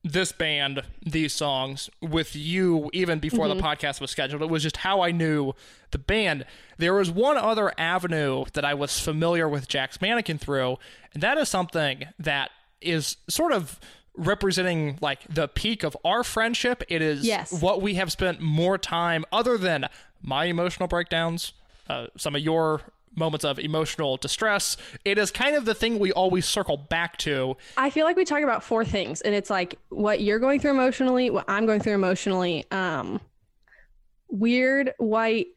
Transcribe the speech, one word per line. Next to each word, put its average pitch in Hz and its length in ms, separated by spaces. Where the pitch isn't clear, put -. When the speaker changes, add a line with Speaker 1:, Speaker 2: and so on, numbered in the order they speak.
Speaker 1:
this 175 280
band, 143 500
these 156 320
songs, 135 560
with 160 340
you 165 580
even 170 280
before 156 260
the 147 80
Speaker 2:
Mm-hmm. 185 120
Speaker 1:
podcast 147 340
was 139 100
scheduled. 147 320
It 160 80
was 156 120
just 156 160
how 190 220
I 175 120
knew 151 400
the 147 60
band. 170 460
There 170 160
was 190 140
one 240 300
other 214 400
avenue 160 680
that 143 100
I 143 100
was 143 240
familiar 165 500
with 143 200
Jack's - 320
Mannequin 202 380
through, 131 400
and 151 80
that 254 160
is 285 100
something 151 580
that 143 320
is 160 360
sort 320 240
of 180 260
representing, 175 840
like, 143 200
the 156 160
peak 214 380
of 190 200
our 220 200
friendship. 240 640
It 165 120
is 151 240
Speaker 2:
Yes. 202 280
Speaker 1:
what 180 180
we 196 140
have 180 160
spent 180 300
more 165 380
time, 170 520
other 233 260
than 160 300
my 143 260
emotional 175 420
breakdowns, 165 640
uh, 123 280
some 147 180
of 143 80
your 160 380
moments 160 300
of 139 140
emotional 151 580
distress. - 600
It 202 140
is 202 120
kind 285 240
of 262 120
the 220 80
thing 226 240
we 190 140
always 185 340
circle 175 320
back 165 400
to. 131 400
Speaker 2:
I 269 140
feel 311 160
like 359 100
we 370 80
talk 294 180
about 233 220
four 226 220
things, 165 340
and 208 140
it's, 202 160
like, 180 280
what 208 320
you're 208 160
going 269 220
through 294 120
emotionally, 254 560
what - 180
I'm 208 200
going 214 140
through 214 120
emotionally, 185 800
um, 156 480
weird 254 720
white 226 580